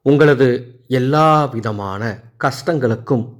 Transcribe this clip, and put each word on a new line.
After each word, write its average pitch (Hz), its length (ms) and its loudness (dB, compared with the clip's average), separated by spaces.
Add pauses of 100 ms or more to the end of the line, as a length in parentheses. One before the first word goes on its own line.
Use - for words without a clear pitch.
உங்களது 135 760 2 (100)
எல்லா 147 580 2
விதமான 107 760 -8 (220)
கஷ்டங்களுக்கும் 127 960 -4